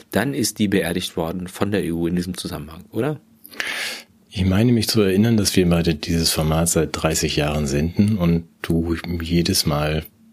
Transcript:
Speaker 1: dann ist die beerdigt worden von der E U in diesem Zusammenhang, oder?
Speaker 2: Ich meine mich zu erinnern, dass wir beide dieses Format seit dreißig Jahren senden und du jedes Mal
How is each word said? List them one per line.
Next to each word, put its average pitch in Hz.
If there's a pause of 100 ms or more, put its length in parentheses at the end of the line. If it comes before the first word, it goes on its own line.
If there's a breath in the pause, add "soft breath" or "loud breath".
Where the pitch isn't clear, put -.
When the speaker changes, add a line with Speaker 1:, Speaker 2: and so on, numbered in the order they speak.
(100)
Speaker 1:
dann 127
ist 135
die 107
beerdigt 90
worden 87
von 101
der 95
E 82
U 85
in 87
diesem 90
Zusammenhang, 80
oder? 135 (1160 loud breath)
Speaker 2:
Ich 90
meine 101
mich 110
zu 107
erinnern, 104
dass 101
wir 90
beide 85
dieses 82
Format 80
seit -
dreißig 156
Jahren 151
senden 104
und 85 (140)
du 82 (260)
jedes 90
Mal 147 (260)